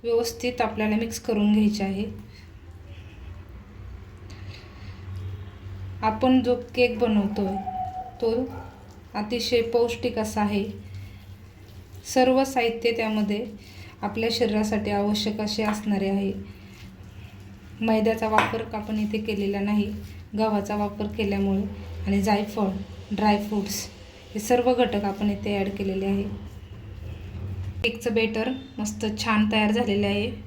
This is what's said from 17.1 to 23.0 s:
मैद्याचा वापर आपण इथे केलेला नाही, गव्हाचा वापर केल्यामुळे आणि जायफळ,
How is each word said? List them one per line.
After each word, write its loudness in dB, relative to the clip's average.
मैद्याचा 2
वापर 2
आपण -4
इथे 0
केलेला -2
नाही, 2
गव्हाचा 2
वापर -2
केल्यामुळे 0
आणि 4
जायफळ, 2